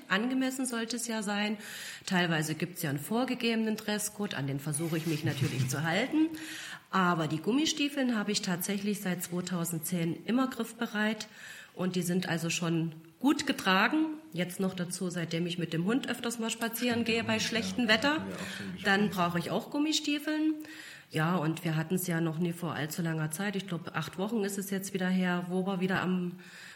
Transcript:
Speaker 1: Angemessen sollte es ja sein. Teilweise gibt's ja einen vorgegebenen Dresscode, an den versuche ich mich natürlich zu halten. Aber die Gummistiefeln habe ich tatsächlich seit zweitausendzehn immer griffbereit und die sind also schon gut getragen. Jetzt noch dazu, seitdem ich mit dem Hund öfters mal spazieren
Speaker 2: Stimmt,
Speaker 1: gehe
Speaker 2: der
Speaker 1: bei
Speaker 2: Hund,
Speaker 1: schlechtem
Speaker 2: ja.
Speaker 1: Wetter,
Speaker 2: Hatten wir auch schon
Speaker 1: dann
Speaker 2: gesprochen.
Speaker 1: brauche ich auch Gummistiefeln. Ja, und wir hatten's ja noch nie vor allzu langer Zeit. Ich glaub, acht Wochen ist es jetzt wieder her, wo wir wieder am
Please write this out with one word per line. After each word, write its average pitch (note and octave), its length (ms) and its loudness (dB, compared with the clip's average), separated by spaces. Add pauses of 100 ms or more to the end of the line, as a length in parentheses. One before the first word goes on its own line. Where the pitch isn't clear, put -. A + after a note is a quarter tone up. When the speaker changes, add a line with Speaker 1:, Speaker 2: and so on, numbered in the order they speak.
Speaker 1:
Angemessen C4 580 0
sollte A#3 300 -4
es A#3 120 -4
ja A3 140 -2
sein. G#3 340 0 (480)
Teilweise E3 500 2
gibt's E3 280 -4
ja D3+ 80 -2
einen C#3 100 -2
vorgegebenen A3+ 760 0
Dresscode, G#3 580 -4
an C#3 120 -2
den C#3 140 -2
versuche D#3 380 0
ich D#3+ 80 -2
mich D#3 180 0
natürlich B2+ 440 2
zu C#3+ 140 0
halten. B3 460 4 (640)
Aber F3 360 4
die D3+ 140 0
Gummistiefeln C#4 760 2
habe G3+ 140 0
ich G#3 120 0
tatsächlich G3 580 0
seit F3+ 240 -2
zweitausendzehn E3+ 1040 -2
immer B3+ 220 2
griffbereit A3 800 -2 (480)
und F3+ 220 0
die F3+ 60 2
sind F3 260 2
also E3 200 0
schon E3 440 0 (260)
gut - 280 4
getragen. A#3 580 4 (300)
Jetzt F3 260 -2
noch F#3 140 2
dazu, F3+ 360 -4
seitdem E3 360 -2
ich E3+ 120 -4
mit D#3+ 140 -2
dem E3 140 2
Hund A#3+ 220 2
öfters A#3+ 300 -4
mal A3+ 120 -2
spazieren A#3 500 0
Speaker 2:
Stimmt, A3+ 60 2
Speaker 1:
gehe A3+ 100 4
Speaker 2:
der A3+ 80 2
Speaker 1:
bei A3+ 100 0
Speaker 2:
Hund, G#3+ 80 2
Speaker 1:
schlechtem A3+ 460 0
Speaker 2:
ja. G#3+ 60 8
Speaker 1:
Wetter, C#4 180 4
Speaker 2:
Hatten D4+ 160 -2
wir F#3 80 -6
auch - 20 -10 (180)
schon F#3+ 280 -8
Speaker 1:
dann G3+ 240 6
Speaker 2:
gesprochen. F3 220 2
Speaker 1:
brauche E3+ 100 0
ich D#3 100 -4
auch G#3 200 -2
Gummistiefeln. D4+ 840 2 (580)
Ja, D#3+ 240 2
und D#3 280 0
wir D#3+ 120 2
hatten's F3+ 320 0
ja E3 120 2
noch D#3+ 180 0
nie E3+ 140 0
vor E3+ 220 -4
allzu D#3 260 -4
langer D#3+ 300 0
Zeit. G3 240 -4
Ich F#3+ 140 -4
glaub, - 260 -6
acht - 240 -4
Wochen G#3+ 240 0
ist G3 160 -2
es F#3+ 120 -6
jetzt G3 220 -4
wieder F#3 160 0
her, F3+ 400 2
wo F3+ 160 0
wir F#3+ 160 0
wieder F#3 220 2
am F3+ 300 0 (440)